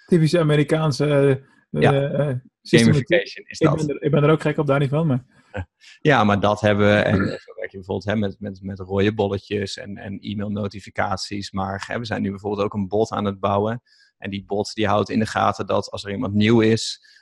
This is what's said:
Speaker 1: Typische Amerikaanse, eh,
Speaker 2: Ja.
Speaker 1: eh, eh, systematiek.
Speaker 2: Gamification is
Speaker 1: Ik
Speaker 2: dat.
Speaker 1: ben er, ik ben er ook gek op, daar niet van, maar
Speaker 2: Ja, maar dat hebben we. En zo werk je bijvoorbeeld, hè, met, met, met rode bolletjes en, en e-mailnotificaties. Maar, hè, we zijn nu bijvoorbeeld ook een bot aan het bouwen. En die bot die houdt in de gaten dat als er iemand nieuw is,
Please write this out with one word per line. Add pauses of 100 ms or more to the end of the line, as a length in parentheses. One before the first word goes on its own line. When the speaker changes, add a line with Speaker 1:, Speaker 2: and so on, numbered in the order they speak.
Speaker 1:
Typische
Amerikaanse,
eh,
Speaker 2:
Ja.
Speaker 1:
eh,
eh, (260)
systematiek.
Speaker 2:
Gamification
is
Speaker 1:
Ik
Speaker 2:
dat.
Speaker 1:
ben
er,
ik
ben
er
ook
gek
op,
daar
niet
van,
maar (800)
Speaker 2:
Ja,
maar
dat
hebben (100)
we.
En
zo
werk
je
bijvoorbeeld,
hè,
met,
met,
met
rode
bolletjes
en,
en
e-mailnotificaties.
Maar,
hè,
we
zijn
nu
bijvoorbeeld
ook
een
bot
aan
het
bouwen. (420)
En
die
bot
die
houdt
in
de
gaten
dat
als
er
iemand
nieuw
is, (160)